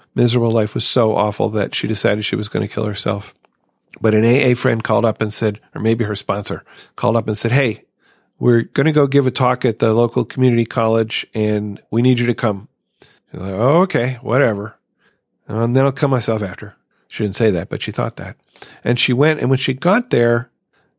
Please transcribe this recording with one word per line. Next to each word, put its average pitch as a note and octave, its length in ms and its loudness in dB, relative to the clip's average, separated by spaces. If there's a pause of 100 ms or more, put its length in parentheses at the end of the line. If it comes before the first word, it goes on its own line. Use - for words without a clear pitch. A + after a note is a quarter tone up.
(160)
miserable. A#2 360 2
Life A2 220 0
was - 120 -4
so A2+ 300 2
awful G#2 340 0
that G#2+ 240 -2
she - 140 -4
decided G#2+ 380 0
she - 100 -4
was G#2 140 -4
gonna G#2+ 180 -2
kill A2 180 -6
herself. G#2 480 -6 (680)
But A2 140 4
an A2 100 4
A B2+ 260 4
A - 40 4
friend A#2 280 0
called A2 220 2
up A2 160 -2
and G#2+ 120 -4
said, G#2 260 -2 (140)
or - 80 -8
maybe A2+ 240 2
her G#2 100 -6
sponsor G2+ 480 -6 (320)
called A2+ 200 0
up A2+ 120 -2
and G#2+ 100 -4
said, A2+ 140 -2
"Hey, B2+ 340 0 (520)
we're A#2+ 260 4
gonna C#3+ 280 0
go D3 160 4
give C3+ 180 2
a B2+ 60 0
talk B2+ 340 0
at A2+ 140 -2
the A2+ 140 2
local A#2 320 0
community A#2+ 400 2
college A2+ 680 -2
and G#2+ 560 -2
we A2+ 120 0
need B2+ 180 4
you A#2+ 80 -2
to A#2 80 0
come." G#2 320 -4 (640)
She's F2+ 100 -14
like, F#2+ 120 -8
"Oh, C3 280 2
okay, B2+ 400 -2
whatever. A2+ 560 -2 (680)
And A#2 280 0
then C3+ 100 4
I'll C#3 60 2
kill C#3 180 0
myself A2+ 340 0
after." G2 320 -10 (320)
She - 160 -6
didn't G2 120 -2
say A2+ 160 2
that, F2 180 -2
but G#2+ 120 -8
she - 100 -8
thought A#2 260 -4
that. F#2+ 200 -12 (460)
And A#2+ 160 0
she - 140 0
went, D3+ 260 2
and B2 100 0
when C3 100 2
she C3+ 140 -2
got G3 380 0
there, A#2+ 400 2 (480)